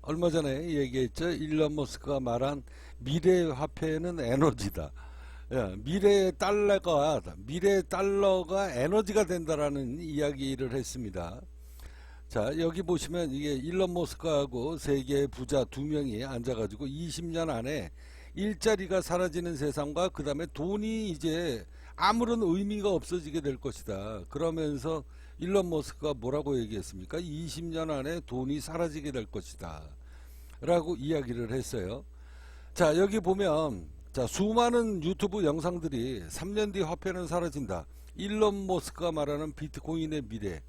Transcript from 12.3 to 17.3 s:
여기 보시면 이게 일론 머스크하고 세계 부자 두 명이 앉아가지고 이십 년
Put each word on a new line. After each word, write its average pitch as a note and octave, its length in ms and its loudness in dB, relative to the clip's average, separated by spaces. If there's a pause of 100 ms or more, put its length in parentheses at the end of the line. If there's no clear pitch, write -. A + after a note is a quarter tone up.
여기 E3 240 0
보시면 E3 480 0
이게 D3 240 -2
일론 F3 400 0
머스크하고 D3 840 0
세계 C#3 480 2
부자 C3 380 0
두 C3+ 180 -8
명이 C#3+ 420 -2
앉아가지고 A#2 640 -2
이십 D#3 400 -6
년 E3 240 -2